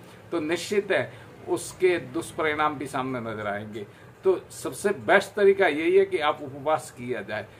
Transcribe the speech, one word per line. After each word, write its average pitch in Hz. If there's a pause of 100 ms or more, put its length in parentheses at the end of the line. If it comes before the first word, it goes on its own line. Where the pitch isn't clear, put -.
(320)
तो 170
निश्चित 175
है 131 (360)
उसके 175
दुष्परिणाम 151
भी 139
सामने 131
नजर 107
आएंगे। 104 (220)
तो 185 (100)
सबसे 156
best 180
तरीका 196
यही 165
है 196
कि 175
आप 151
उपवास 143
किया 123
जाए। 104 (140)